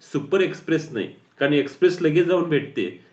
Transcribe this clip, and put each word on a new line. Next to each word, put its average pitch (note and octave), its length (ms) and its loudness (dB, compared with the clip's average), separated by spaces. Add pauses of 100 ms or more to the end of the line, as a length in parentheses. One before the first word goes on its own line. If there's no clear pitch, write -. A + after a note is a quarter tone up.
सुपर D3+ 400 -2
एक्सप्रेस D#3+ 500 -2
नाही, G2 160 -4 (320)
कारण C#3+ 140 2
एक्सप्रेस E3+ 480 2
लगेच E3 260 2
जाऊन F3 220 0
भेटते B2+ 380 -2 (260)